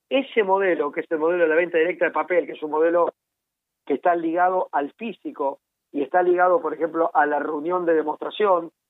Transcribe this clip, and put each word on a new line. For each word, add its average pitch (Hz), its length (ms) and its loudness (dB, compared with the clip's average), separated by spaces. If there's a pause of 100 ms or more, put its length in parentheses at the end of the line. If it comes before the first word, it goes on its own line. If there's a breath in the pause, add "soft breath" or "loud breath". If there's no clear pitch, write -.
ese 262 340 0
modelo, 190 480 0
que 160 100 -8
es 147 100 -8
el 165 80 -2
modelo 170 260 2
de 156 40 4
la 156 60 2
venta 170 240 2
directa 170 280 0
de 156 40 0
papel, 156 360 0
que 170 60 -10
es - 100 -16
un 151 100 -6
modelo 170 420 2 (720)
que 143 80 -2
está 175 220 2
ligado 175 560 0
al 143 220 -4
físico 147 640 -8 (320)
y 143 100 -2
está 180 200 0
ligado, 180 380 4
por 151 140 -6
ejemplo, 160 400 -2
a 151 120 4
la 147 120 0
reunión 156 480 -4
de 165 80 4
demostración, 160 760 0 (200)